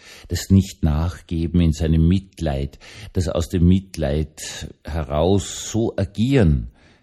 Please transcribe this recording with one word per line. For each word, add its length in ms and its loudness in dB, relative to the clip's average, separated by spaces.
Das 220 -6
Nicht-Nachgeben 1120 0
in 100 4
seinem 360 2
Mitleid, 720 -2
das 140 -2
aus 220 -4
dem 180 2
Mitleid 1000 -2
heraus 880 -2
so 260 -4
agieren, 760 2